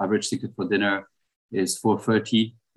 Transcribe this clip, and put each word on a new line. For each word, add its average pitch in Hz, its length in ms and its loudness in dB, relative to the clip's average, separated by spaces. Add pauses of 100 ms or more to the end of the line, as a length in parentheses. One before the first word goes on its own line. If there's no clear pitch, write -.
average 104 280 0
ticket - 260 -6
for 92 120 -4
dinner 98 400 0 (440)
is 95 260 -2
four 107 220 2
thirty. 110 560 2 (220)